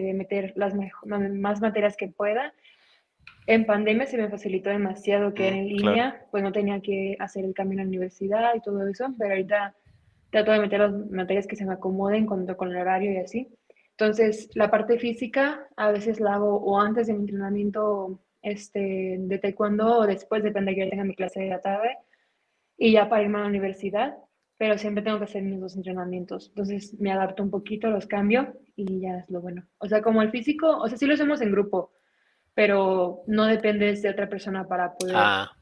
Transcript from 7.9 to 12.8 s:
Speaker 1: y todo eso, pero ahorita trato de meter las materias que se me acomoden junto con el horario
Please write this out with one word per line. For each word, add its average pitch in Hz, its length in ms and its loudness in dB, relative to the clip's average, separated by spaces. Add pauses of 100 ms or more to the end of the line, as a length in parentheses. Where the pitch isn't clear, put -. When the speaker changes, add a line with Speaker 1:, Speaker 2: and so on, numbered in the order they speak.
Speaker 1:
y 226 60 -4
todo 196 260 -4
eso, 247 300 -4
pero 208 140 -2
ahorita 196 440 -2 (540)
trato 214 220 4
de 214 80 6
meter 202 200 2
las 208 140 4
materias 196 540 -2
que 208 80 -8
se 202 100 -6
me 190 80 -2
acomoden 196 540 0
junto 185 300 -4
con 185 140 -4
el 180 60 -4
horario 190 340 0